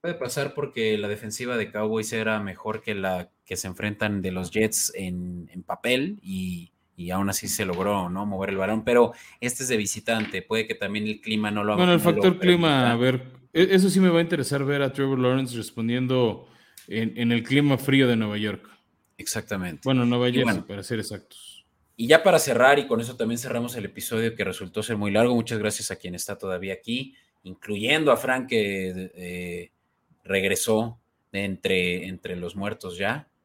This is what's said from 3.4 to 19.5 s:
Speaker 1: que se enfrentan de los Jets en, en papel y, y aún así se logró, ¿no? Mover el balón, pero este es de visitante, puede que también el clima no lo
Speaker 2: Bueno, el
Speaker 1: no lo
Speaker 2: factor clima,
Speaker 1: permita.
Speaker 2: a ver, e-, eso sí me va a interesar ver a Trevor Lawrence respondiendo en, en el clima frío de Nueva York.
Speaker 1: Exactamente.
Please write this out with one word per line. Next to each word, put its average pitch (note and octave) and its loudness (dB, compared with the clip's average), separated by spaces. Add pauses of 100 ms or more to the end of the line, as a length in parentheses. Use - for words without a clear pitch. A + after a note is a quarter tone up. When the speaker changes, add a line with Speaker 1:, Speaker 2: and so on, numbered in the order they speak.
Speaker 1:
que - -10
se - -8
enfrentan G#2 -4
de F#2 -2
los F#2 -6
Jets A2 0
en, F2+ -8
en F#2 -14
papel C3 -2
y, F#2 -8 (240)
y F2 -10
aún G2 0
así - -4
se - -2
logró, F#2+ -2
¿no? F#2+ -4
Mover G2 -4
el G2 -4
balón, G#2+ -2
pero A#2+ 4 (260)
este B2 -4
es B2 -6
de A#2+ 0
visitante, G#2 -2
puede A2 -2
que A2 -6
también G#2+ -4
el G#2+ -6
clima G#2+ -2
no G#2 -2
lo G#2 2
Speaker 2:
Bueno, F3+ 6
el F3 6
Speaker 1:
no C#3 0
lo E3+ 4
Speaker 2:
factor F#3 4
clima, F3 4
Speaker 1:
permita. C3 4
Speaker 2:
a A#2 2
ver, B2+ 2 (300)
e-, F#3 6
eso F#3+ 6
sí F#3 4
me F#3 6
va E3+ 6
a - 4
interesar C#3+ -2
ver C#3 0
a C3+ 0
Trevor C3+ 0
Lawrence B2+ 2
respondiendo A#2+ 0 (400)
en, A2 -4
en A#2+ 2
el A#2 2
clima C#3 4
frío C3+ 4
de A#2+ 4
Nueva G#2+ -2
York. G#2 -4 (500)
Speaker 1:
Exactamente. F#2 -6